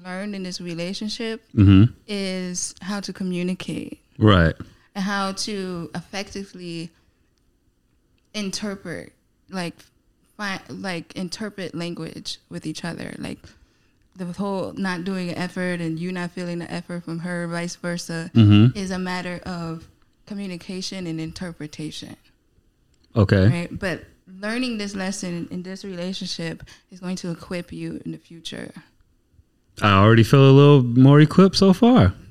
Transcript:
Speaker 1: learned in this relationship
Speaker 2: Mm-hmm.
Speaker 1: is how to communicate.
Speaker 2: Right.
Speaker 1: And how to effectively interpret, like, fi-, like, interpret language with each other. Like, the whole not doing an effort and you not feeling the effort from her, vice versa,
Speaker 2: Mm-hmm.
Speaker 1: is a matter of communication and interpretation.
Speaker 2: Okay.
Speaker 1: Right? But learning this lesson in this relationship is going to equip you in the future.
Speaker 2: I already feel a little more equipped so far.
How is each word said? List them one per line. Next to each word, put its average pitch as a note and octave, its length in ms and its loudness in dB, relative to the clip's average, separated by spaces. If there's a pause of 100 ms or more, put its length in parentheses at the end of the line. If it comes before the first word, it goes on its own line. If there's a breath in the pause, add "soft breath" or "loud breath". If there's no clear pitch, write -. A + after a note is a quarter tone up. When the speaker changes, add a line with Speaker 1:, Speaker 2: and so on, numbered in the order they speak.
Speaker 1:
learned F#3+ 320 -8
in F#3+ 80 -8
this F3+ 160 -10
relationship G3 840 -8 (120)
Speaker 2:
Mm-hmm. G2+ 380 6 (140)
Speaker 1:
is F#3 760 -8
how G3+ 180 -8
to F#3+ 140 -12
communicate. F3+ 880 -8 (180)
Speaker 2:
Right. F#2 380 6 (400 soft breath)
Speaker 1:
And G3 80 -6
how G3 300 -4
to F#3 600 -8
effectively F3+ 960 -12 (1400)
interpret, G3 800 -10 (360)
like, F#3 260 -8 (600)
fi-, G3+ 220 -8 (100)
like, F#3 460 -10
interpret G3 600 -10
language E3+ 640 -10 (100)
with E3+ 160 -14
each D#3 180 -10
other. - 340 -10
Like, - 220 -12 (760)
the F#3 100 -12
whole F3+ 480 -6
not F3+ 320 -6
doing F#3 240 -6
an - 80 -8
effort F3+ 420 -6
and D#3+ 180 -6
you F3+ 140 -8
not F3 200 -8
feeling F3 280 -8
the - 120 -12
effort F3 340 -10
from E3 140 -8
her, F3 280 -6
vice E3+ 300 -8
versa, E3+ 580 -8
Speaker 2:
Mm-hmm. A2 420 6
Speaker 1:
is F#3+ 140 -6
a F#3 80 -6
matter F3+ 460 -8
of E3 420 -10 (380)
communication F#3+ 840 -10
and D#3+ 120 -6
interpretation. D#3+ 960 -12 (1000)
Speaker 2:
Okay. G2 320 6
Speaker 1:
Right? E3+ 320 0
But F3 240 -6 (360)
learning A#3 380 -6
this G3+ 180 -8
lesson F#3 560 -8
in F3+ 120 -10
this F#3 200 -14
relationship F3+ 800 -10 (280 soft breath)
is F3+ 80 -20
going F#3 180 -6
to F3+ 140 -8
equip F3 400 -10
you E3 340 -10
in E3 60 -8
the D#3+ 60 -12
future. - 540 -16 (1080)
Speaker 2:
I G#2 160 6
already A2 260 8
feel C3+ 260 8
a - 20 10
little C#3+ 320 8
more C3 380 8
equipped F#3 340 6
so G3 180 6
far. A#3 400 6 (180)